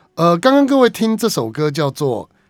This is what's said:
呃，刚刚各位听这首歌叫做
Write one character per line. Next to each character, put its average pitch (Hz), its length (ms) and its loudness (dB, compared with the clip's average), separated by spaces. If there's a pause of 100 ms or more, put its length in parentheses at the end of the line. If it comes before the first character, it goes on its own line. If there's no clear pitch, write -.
(160)
呃， 170 220 2
刚 254 160 2
刚 285 120 4
各 269 140 0
位 233 100 6
听 220 280 -2
这 233 120 -2
首 117 200 -4
歌 151 200 -2
叫 143 220 -4
做 123 380 -4 (200)